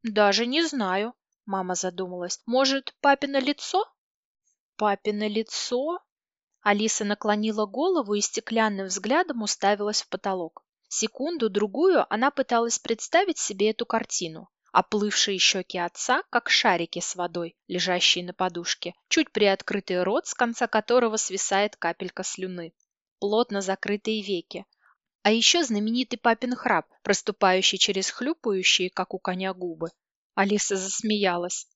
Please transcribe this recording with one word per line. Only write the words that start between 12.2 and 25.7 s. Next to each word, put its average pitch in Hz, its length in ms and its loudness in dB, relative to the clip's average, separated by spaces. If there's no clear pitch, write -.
пыталась 233 480 0
представить 330 600 0
себе 208 320 0
эту 226 160 -6
картину. 175 600 -6
Оплывшие 208 680 2
щёки - 400 0
отца, 247 520 0
как - 180 -2
шарики 170 520 2
с - 160 -6
водой, 170 400 -4
лежащие 180 580 0
на 180 80 -10
подушке, 175 640 -4
чуть - 240 2
приоткрытый 196 680 2
рот, 208 240 0
с - 80 -8
конца 233 320 0
которого 226 500 2
свисает 202 600 0
капелька 180 460 -4
слюны, 180 500 -8
плотно 202 440 0
закрытые 208 600 -2
веки. 180 420 -6
А 208 100 4
ещё 233 300 4
знаменитый 226 560 -2